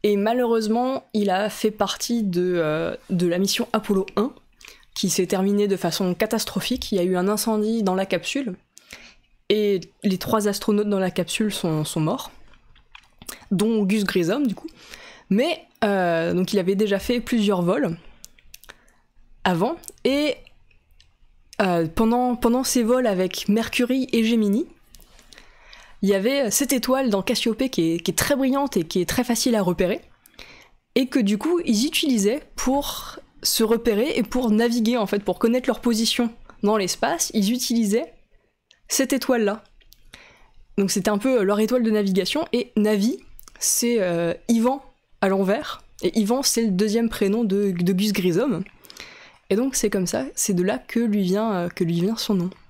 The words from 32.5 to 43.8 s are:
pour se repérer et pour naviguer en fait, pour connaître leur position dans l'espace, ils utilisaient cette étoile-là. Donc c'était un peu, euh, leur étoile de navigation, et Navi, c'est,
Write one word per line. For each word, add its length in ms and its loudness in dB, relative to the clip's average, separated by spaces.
pour 640 -4
se 220 2
repérer 520 2
et 60 0
pour 280 0
naviguer 460 2
en 100 0
fait, 140 0
pour 180 -4
connaître 300 2
leur 120 -2
position 520 0
dans 140 2
l'espace, 580 -2
ils 180 2
utilisaient 600 0
cette 240 0
étoile-là. 520 0
Donc 120 0
c'était 200 0
un 80 0
peu, 220 2
euh, 20 2
leur 160 2
étoile 240 2
de 80 2
navigation, 640 0
et 240 -2
Navi, 420 2
c'est, 420 0